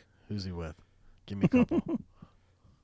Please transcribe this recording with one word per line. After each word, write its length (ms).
Who's 160
he 80
with? 220
Give 120
me 60
a 40
couple. 340
<laughs> 60